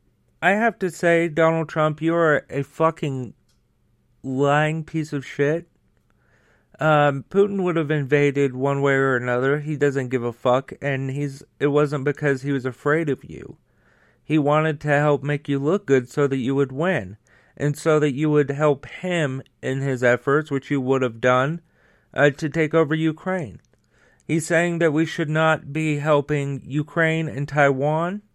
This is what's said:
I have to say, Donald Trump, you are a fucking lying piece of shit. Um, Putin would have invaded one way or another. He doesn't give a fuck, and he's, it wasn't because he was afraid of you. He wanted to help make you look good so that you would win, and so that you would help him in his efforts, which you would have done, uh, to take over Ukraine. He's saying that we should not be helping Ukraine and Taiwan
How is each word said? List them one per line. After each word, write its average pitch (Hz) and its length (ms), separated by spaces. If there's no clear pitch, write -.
I 180 120
have 220 260
to 185 100
say, 170 380
Donald 160 420
Trump, 156 320
you 160 140
are 160 340
a 139 140
fucking 147 720
lying 147 600
piece 151 300
of 139 100
shit. 151 440
Um, 147 500
Putin 196 320
would 180 140
have 156 160
invaded 143 640
one 139 260
way 139 120
or 135 220
another. 123 440
He 147 180
doesn't 135 320
give 123 140
a 120 100
fuck, 131 480
and 135 300
he's, 139 320
it 143 80
wasn't 143 360
because 139 380
he 143 100
was 131 140
afraid 147 440
of 131 140
you. - 340
He 156 160
wanted 151 420
to 147 60
help 147 340
make 147 260
you 139 120
look 165 260
good 127 240
so 147 160
that 135 120
you 135 180
would 139 160
win, 131 460
and 147 220
so 156 220
that 147 140
you 151 180
would 147 180
help 143 380
him 156 560
in 131 200
his 131 220
efforts, 139 460
which 135 220
you 139 100
would 131 220
have 117 180
done, 127 400
uh, 143 200
to 147 180
take 156 240
over 160 220
Ukraine. 160 680
He's 160 220
saying 170 320
that 165 120
we 160 140
should 160 240
not 156 420
be 151 280
helping 143 680
Ukraine 160 640
and 143 180
Taiwan 151 760